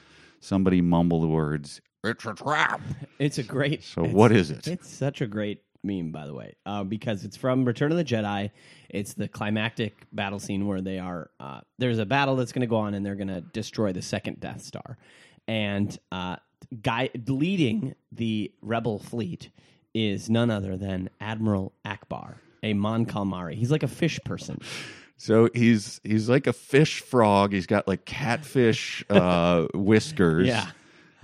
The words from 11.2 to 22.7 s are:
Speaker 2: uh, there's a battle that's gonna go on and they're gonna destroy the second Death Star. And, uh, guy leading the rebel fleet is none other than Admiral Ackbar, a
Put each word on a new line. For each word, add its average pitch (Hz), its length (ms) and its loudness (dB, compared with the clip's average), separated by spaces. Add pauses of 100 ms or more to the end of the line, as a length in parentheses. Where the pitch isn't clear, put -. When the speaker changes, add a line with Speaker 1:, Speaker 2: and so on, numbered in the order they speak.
Speaker 2:
uh, 67 220 -14 (180)
there's 120 220 0
a 107 60 -2
battle 135 280 2
that's 127 160 -2
gonna 127 160 -2
go 113 120 0
on 104 160 -2
and 101 120 -4
they're 98 80 -6
gonna 95 280 -6
destroy 107 500 -4
the 90 100 -8
second - 380 -6
Death - 220 -12
Star. - 360 -16 (480)
And, 101 500 -2 (140)
uh, 90 260 -6 (460)
guy 123 280 -2 (180)
leading 139 640 0 (160)
the 110 400 -4 (100)
rebel 113 380 -4
fleet 92 520 -8 (440)
is 107 340 -2
none 117 220 4
other 95 260 -2
than 92 340 -4 (100)
Admiral 107 520 -2 (120)
Ackbar, - 520 -10 (280)
a 107 100 0